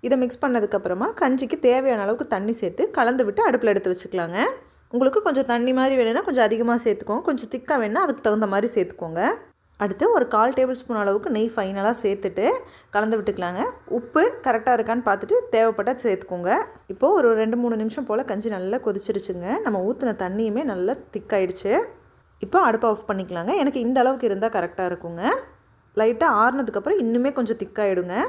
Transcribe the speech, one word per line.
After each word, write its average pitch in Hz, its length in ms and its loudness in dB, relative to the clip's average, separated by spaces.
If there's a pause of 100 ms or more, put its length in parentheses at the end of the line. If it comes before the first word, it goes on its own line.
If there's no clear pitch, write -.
இதை 254 160 2
மிக்ஸ் 240 180 -4
பண்ணதுக்கப்புறமா 208 680 0 (140)
கஞ்சிக்கு 269 360 0 (100)
தேவையான 247 380 4
அளவுக்கு 226 280 -2
தண்ணி 208 260 -2
சேர்த்து - 240 -2 (140)
கலந்து 254 300 2
விட்டு 202 220 -2
அடுப்பில் 233 240 2
எடுத்து 196 200 0
வச்சுக்கலாங்க. 180 460 -4 (560)
உங்களுக்கு 262 320 4
கொஞ்சம் 269 260 2
தண்ணி 240 260 2
மாதிரி 262 200 2
வேணும்னா 233 280 2
கொஞ்சம் 254 200 4
அதிகமா 233 360 2
சேர்த்துக்கோங்க, 214 460 -2
கொஞ்சம் 254 240 -4
திக்கா 262 300 -2
வேணும்னா 220 240 0
அதுக்கு 277 200 -4
தகுந்த 214 280 2
மாதிரி 208 200 2
சேர்த்துக்கோங்க. 175 460 -2 (640)
அடுத்து 262 320 2
ஒரு 254 180 2
கால் 226 240 4
டேபிள் 254 220 0
ஸ்பூன் 233 240 -4
அளவுக்கு 208 320 0
நெய் 220 180 0
ஃபைனலாக 196 480 0
சேர்த்துட்டு 196 420 -2 (520)
கலந்து 220 240 0
விட்டுக்கலாங்க. 190 420 -4 (380)
உப்பு 311 240 2 (240)
கரெக்டாக 233 300 2
இருக்கான்னு 226 300 -2
பார்த்துட்டு 202 300 2 (160)
தேவைப்பட்டா 220 400 2 (100)
சேர்த்துக்கோங்க. 185 460 -2 (440)
இப்போ 311 260 4
ஒரு 240 100 6 (100)
ரெண்டு 220 220 0
மூணு 226 220 0
நிமிஷம் 226 260 -6
போல் 240 240 0
கஞ்சி 208 220 -4
நல்லா 190 300 -4
கொதிச்சிருச்சுங்க. 190 600 -4 (160)
நம்ம 208 240 0
ஊத்துன 240 280 -2 (100)
தண்ணியுமே 214 380 -2 (100)
நல்லா 185 220 -2 (200)
திக்காயிடுச்சு. 196 580 -2 (720)
இப்போ 349 220 2
அடுப்பை 226 240 2
ஆஃப் 208 180 -8
பண்ணிக்கலாங்க. 190 440 -4 (100)
எனக்கு 277 240 -2
இந்த 262 160 2
அளவுக்கு 247 280 0
இருந்தா 196 260 -2
கரெக்டாக 175 340 -4
இருக்குங்க. 170 320 -10 (800)
லைட்டா 226 280 4 (140)
ஆறுனதுக்கப்புறம் 254 640 0
இன்னுமே 240 340 0
கொஞ்சம் 226 240 -2
திக்காயிடுங்க. 190 520 -2 (120)